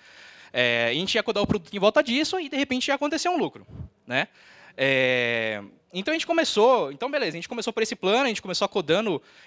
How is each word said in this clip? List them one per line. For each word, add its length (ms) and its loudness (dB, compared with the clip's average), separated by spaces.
É, 420 2
e 40 -2
a 20 -2
gente 160 -4
ia 80 2
codar 200 0
o 40 2
produto 260 -4
em 60 -6
volta 240 4
disso 380 0
e, 80 -8
de 80 -6
repente, 320 -2
ia 60 2
acontecer 340 -2
um 80 0
lucro, 300 -4
né? 200 0
É, 880 0
então 200 -4
a 20 0
gente 120 -4
começou, 640 2
então 200 -8
beleza, 220 -2
a 20 -10
gente 140 -10
começou 260 -6
por 80 -2
esse 120 -2
plano, 300 2
a 40 0
gente 120 -4
começou 260 -2
codando, 560 0